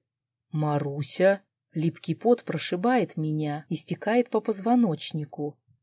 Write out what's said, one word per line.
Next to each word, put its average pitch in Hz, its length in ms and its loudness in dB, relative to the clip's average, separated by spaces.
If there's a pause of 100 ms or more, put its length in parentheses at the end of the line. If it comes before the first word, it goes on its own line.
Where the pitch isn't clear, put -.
(520)
«Маруся!» 151 920 0 (300)
Липкий 160 420 -2
пот 240 280 2
прошибает 202 720 0
меня 151 540 -2
и 170 60 -2
стекает 226 560 0
по 220 100 0
позвоночнику. 190 1160 -2 (240)